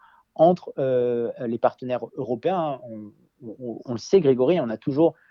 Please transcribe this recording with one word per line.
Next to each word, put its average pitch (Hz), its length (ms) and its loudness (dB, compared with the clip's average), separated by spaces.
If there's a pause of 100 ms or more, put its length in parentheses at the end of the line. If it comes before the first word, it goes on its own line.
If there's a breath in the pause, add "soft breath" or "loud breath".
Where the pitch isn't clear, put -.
(360 soft breath)
entre, 175 440 4
euh, 123 540 0 (140)
les 117 120 -2
partenaires 123 460 -2 (100)
européens. 143 680 -4
On, 107 280 -14 (300)
on, 117 420 -12
on 127 80 -8
le 113 60 -4
sait, 196 220 0
Grégory, 139 400 2
on 123 80 -4
a 110 80 -6
toujours, 151 380 0 (160)